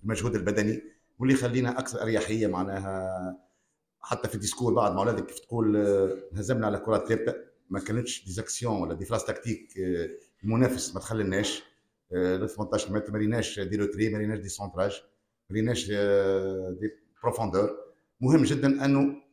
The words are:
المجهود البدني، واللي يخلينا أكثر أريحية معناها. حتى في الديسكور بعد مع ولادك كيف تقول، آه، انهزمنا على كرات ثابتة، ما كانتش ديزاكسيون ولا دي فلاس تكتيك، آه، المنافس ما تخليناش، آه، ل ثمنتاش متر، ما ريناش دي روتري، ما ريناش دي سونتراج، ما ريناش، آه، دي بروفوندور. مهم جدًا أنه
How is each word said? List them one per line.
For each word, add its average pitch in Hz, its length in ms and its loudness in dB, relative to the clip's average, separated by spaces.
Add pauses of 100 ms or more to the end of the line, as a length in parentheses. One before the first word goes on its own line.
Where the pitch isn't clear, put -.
المجهود 110 320 -2
البدني، 104 480 0 (360)
واللي 131 160 4
يخلينا 123 440 0
أكثر 113 240 -6
أريحية 110 440 0
معناها. 95 920 -4 (640)
حتى - 280 -6
في - 60 -6
الديسكور 107 400 0
بعد 104 180 4
مع 92 80 0
ولادك 104 260 0
كيف - 120 -14
تقول، 110 380 0
آه، 98 420 4 (140)
انهزمنا 107 340 0
على 101 120 0
كرات 107 300 0
ثابتة، 113 260 0 (360)
ما 98 100 -4
كانتش 113 440 -4
ديزاكسيون 104 580 -4
ولا 82 120 -2
دي 95 100 -8
فلاس 107 200 -2
تكتيك، - 540 -6
آه، 87 320 -2 (340)
المنافس 120 500 2
ما 95 60 -6
تخليناش، 104 600 -2 (500)
آه، 90 240 2
ل 107 120 -2
ثمنتاش 104 420 -2
متر، 107 220 -2
ما 107 60 -2
ريناش 110 420 0
دي 95 160 -2
روتري، 104 320 0
ما 107 100 -2
ريناش 107 200 -2
دي 101 100 -10
سونتراج، 95 540 -4 (480)
ما 95 40 -8
ريناش، 120 380 0
آه، 95 880 2
دي 107 100 -2 (320)
بروفوندور. 107 540 0 (440)
مهم 139 220 8
جدًا 135 420 2
أنه 139 380 4 (100)